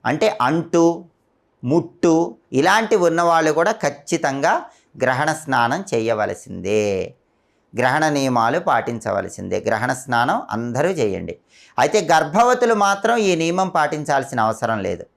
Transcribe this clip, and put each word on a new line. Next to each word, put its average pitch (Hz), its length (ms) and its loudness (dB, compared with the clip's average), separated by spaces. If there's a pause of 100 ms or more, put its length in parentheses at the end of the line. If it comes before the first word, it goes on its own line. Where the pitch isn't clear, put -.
అంటే 156 240 2 (180)
అంటు, 165 380 2 (760)
ముట్టు 160 520 0 (460)
ఇలాంటి 214 340 2 (120)
ఉన్నవాళ్ళు 165 520 2
కూడా 196 140 2 (100)
ఖచ్చితంగా 147 720 -2 (500)
గ్రహణ 131 260 2 (140)
స్నానం 127 360 0 (120)
చేయవలసిందే, 104 920 -2 (920)
గ్రహణ 127 320 0 (100)
నియమాలు 127 420 0 (100)
పాటించవలసిందే. 98 920 -4 (100)
గ్రహణ 110 240 0 (100)
స్నానం 127 360 0 (180)
అందరూ 120 420 -2
చేయండి. 90 360 -4 (440)
అయితే 147 220 2 (120)
గర్భవతులు 226 720 2
మాత్రం 202 320 0 (140)
ఈ - 20 2 (100)
నియమం 180 360 -2
పాటించాల్సిన 147 720 -2
అవసరం 113 400 -2
లేదు. 87 180 -6 (120)